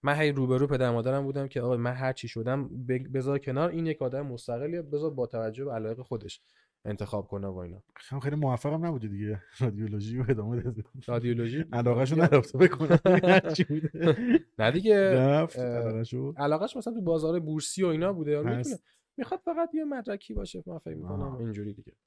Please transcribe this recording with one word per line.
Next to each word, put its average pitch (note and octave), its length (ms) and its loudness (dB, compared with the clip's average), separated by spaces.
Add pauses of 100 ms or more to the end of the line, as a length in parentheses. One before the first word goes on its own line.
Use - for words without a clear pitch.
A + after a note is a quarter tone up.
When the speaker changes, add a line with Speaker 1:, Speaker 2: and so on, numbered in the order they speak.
Speaker 1:
من C#3+ 120 2
هی D3+ 160 2
روبرو C3 360 2
پدر B2+ 240 2
مادرم B2+ 320 0
بودم C3+ 240 -4
که C3+ 140 -4
آقا B2 160 0
من A#2+ 160 -2
هر C3 200 -2
چی - 140 -10
شدم B2 400 -2
ب-، B2+ 500 -4
بذار C3+ 220 0
کنار، C#3 300 -2
این E3 160 -2
یک D#3 160 -2
آدم C3 200 -2
مستقلیه، C#3 600 -6
بذار D3 300 -2
با B2+ 160 -4
توجه A2+ 380 -6
به C#3 60 -6
علایق A2+ 300 -6
خودش G#2+ 400 -10 (440)
انتخاب G#2 420 -6
کنه G2 200 -6
و F#2 100 -8
اینا. F2+ 260 -12 (120)
Speaker 2:
خب - 240 -10
خیلی C#3 160 -4
موفقم D3 500 0
نبودی C3 220 -4
دیگه. G#2 420 -6
<laughs> - 100 -20
رادیولوژی G#2+ 580 -2
رو B2+ 120 -2
ادامه A2+ 320 0
داده. A2 220 -6 (240)
Speaker 1:
رادیولوژی؟ A#2+ 680 -2
Speaker 2:
علاقه‌شو B2 440 2
Speaker 1:
یا E3 60 6
Speaker 2:
نرفته C#3 340 4
بکنه. D#3 480 6
<laughs> F#3 280 6
هر F#3+ 60 10
چی E3 240 0
بوده. D#3 540 2 (420)
Speaker 1:
نه A2 120 6
دیگه. G3 420 6
Speaker 2:
رفت C#3 460 4
Speaker 1:
اه، B2+ 60 -2
Speaker 2:
علاقه‌شو. A#2+ 720 -4
Speaker 1:
علاقه‌ش D#3 400 -2
مثلاً A#3 160 -6
تو A3+ 80 -6
بازار E3 380 0
بورسی D#3 440 -4
و F3+ 40 2
اینا E3+ 260 0
بوده. D3+ 300 0
Speaker 2:
هست. E3 140 0
Speaker 1:
می‌تونه، G3 220 -4 (380)
می‌خواد F4+ 280 -6
فقط E4+ 280 -2
یه D#4 100 -2
مدرکی A3+ 500 -6
باشه، G3+ 320 -8
من F2+ 120 -10
فکر D#2+ 180 -10
می‌کنم F2+ 260 -8
Speaker 2:
آها. C3 180 -8
Speaker 1:
اینجوری G#2 340 -8
دیگه. G#2+ 200 -20 (140)